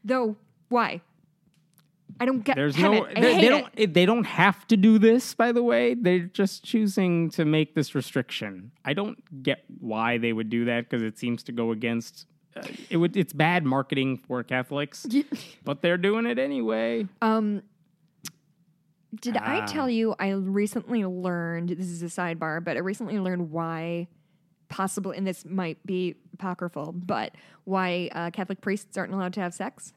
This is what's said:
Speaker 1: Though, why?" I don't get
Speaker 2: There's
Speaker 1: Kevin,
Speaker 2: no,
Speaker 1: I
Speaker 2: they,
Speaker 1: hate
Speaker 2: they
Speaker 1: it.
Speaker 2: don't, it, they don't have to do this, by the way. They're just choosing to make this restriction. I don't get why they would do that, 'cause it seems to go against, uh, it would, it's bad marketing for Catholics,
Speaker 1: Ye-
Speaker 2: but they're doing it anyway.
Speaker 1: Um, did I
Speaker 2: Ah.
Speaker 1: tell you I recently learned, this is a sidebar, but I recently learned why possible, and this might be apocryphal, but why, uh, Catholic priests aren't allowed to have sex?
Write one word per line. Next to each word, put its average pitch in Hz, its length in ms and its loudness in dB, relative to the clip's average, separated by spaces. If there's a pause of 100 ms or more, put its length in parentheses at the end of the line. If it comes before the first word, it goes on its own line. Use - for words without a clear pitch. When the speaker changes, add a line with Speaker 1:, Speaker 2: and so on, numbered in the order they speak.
Speaker 1:
Though, 226 320 0 (320)
why?" 226 320 2 (1160)
I 247 60 -2
don't 254 200 0
get 269 120 2
Speaker 2:
There's 139 200 2
Speaker 1:
Kevin, 202 240 6
Speaker 2:
no, - 60 -4
Speaker 1:
I - 140 -2
Speaker 2:
they, 247 140 8
Speaker 1:
hate - 80 6
Speaker 2:
they 220 40 10
Speaker 1:
it. 247 40 8
Speaker 2:
don't, 269 260 2
it, 196 180 2
they 175 120 6
don't 226 180 4
have - 440 4
to 226 100 6
do 220 200 8
this, 226 360 6
by 240 180 2
the 240 100 2
way. 240 320 4
They're 185 260 2
just 190 440 -2
choosing 190 680 2
to 165 140 -2
make 151 300 2
this 151 200 -2
restriction. 107 760 -6 (160)
I 143 80 -2
don't 196 480 -8
get 135 220 -2 (160)
why 113 360 -2
they 117 160 0
would 110 160 -4
do 117 180 0
that, 120 220 -2
'cause 120 140 -4
it 110 160 -6
seems 120 240 -4
to 127 100 -12
go 117 200 -2
against, 117 540 -6 (300)
uh, - 60 -14 (260)
it - 80 -2
would, 175 220 2
it's 165 160 -2
bad 156 320 2
marketing 135 500 0
for 123 260 -8
Catholics, 139 680 -6
Speaker 1:
Ye- 277 160 0 (360)
Speaker 2:
but 143 200 -6
they're 175 160 2
doing 208 260 2
it 233 140 -2
anyway. 226 680 0 (140)
Speaker 1:
Um, 220 400 0 (1600)
did 233 160 -4
I 220 240 -2
Speaker 2:
Ah. 214 60 -4
Speaker 1:
tell 277 240 -2
you 226 280 0
I 196 120 0
recently 202 720 -2
learned, 175 680 -4
this 180 180 -4
is 170 140 -8
a 175 40 -8
sidebar, 165 580 -4
but 160 120 -4
I 131 40 -2
recently 202 380 -6
learned 180 320 -4
why 165 580 -6 (600)
possible, 190 420 -4
and 190 160 -4
this 180 180 -6
might 175 420 -6
be 180 280 -4 (200)
apocryphal, 175 580 -8
but 175 420 -6 (300)
why, 180 480 -2
uh, 170 180 -6
Catholic 190 300 -8
priests - 360 -4
aren't 180 160 -6
allowed 185 220 -4
to 208 60 -6
have 175 140 -4
sex? - 420 -12